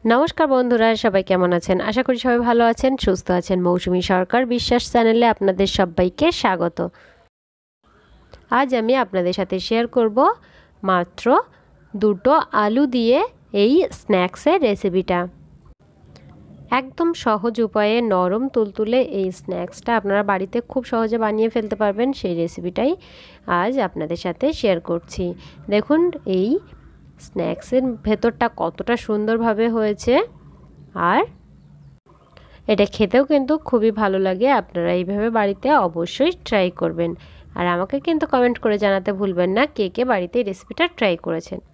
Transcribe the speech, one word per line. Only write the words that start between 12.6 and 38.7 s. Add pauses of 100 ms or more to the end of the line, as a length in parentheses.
আলু (120)
দিয়ে (440)
এই (240)
স্ন্যাক্সের
রেসিপিটা। (1600)
একদম (160)
সহজ (120)
উপায়ে (160)
নরম (120)
তুলতুলে (200)
এই (100)
স্ন্যাক্সটা
আপনারা
বাড়িতে (140)
খুব
সহজে
বানিয়ে
ফেলতে
পারবেন, (100)
সেই
রেসিপিটাই (680)
আজ (160)
আপনাদের
সাথে (140)
শেয়ার (100)
করছি। (500)
দেখুন (380)
এই (800)
স্ন্যাক্সের (220)
ভেতরটা (140)
কতটা (120)
সুন্দরভাবে (100)
হয়েছে, (960)
আর (1500)
এটা (100)
খেতেও
কিন্তু (160)
খুবই (100)
ভালো
লাগে। (120)
আপনারা (100)
এইভাবে (100)
বাড়িতে (180)
অবশ্যই (140)
ট্রাই (140)
করবেন, (480)
আর
আমাকে (100)
কিন্তু
কমেন্ট
করে